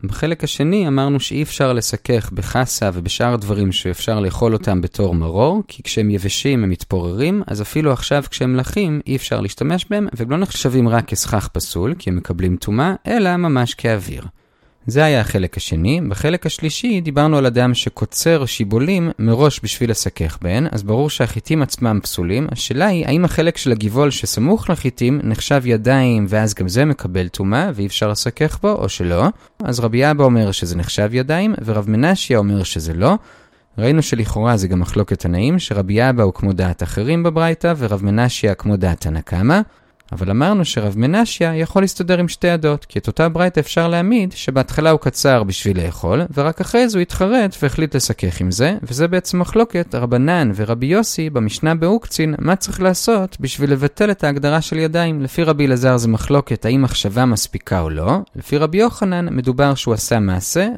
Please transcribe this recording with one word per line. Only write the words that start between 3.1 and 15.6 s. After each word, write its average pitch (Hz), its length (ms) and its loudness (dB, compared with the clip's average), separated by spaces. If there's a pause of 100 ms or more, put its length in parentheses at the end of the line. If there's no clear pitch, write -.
דברים 101 360 0
שאפשר 92 480 -4
לאכול 104 340 0
אותם 98 280 0
בתור 90 340 -2
מרור, 104 520 0
כי - 160 -20
כשהם 110 260 0
יבשים 104 540 0
הם 95 60 0
מתפוררים, 98 800 -2
אז 104 140 -6
אפילו 151 300 0
עכשיו 139 380 -2
כשהם 127 260 -2
לחים 151 520 -2
אי 131 80 -2
אפשר 113 260 -4
להשתמש 143 480 -2
בהם, 208 240 -2
והם 117 180 -6
לא 151 60 0
נחשבים 131 500 2
רק 117 180 2
כסכך - 420 -2
פסול, 95 520 -4
כי - 100 -6
הם 90 60 0
מקבלים 90 420 -2
טומאה, 135 360 0 (140)
אלא 190 300 2
ממש 139 360 0
כאוויר. 92 500 -4 (640)
זה 135 140 4
היה 143 180 4
החלק 95 360 -2
השני. 95 520 0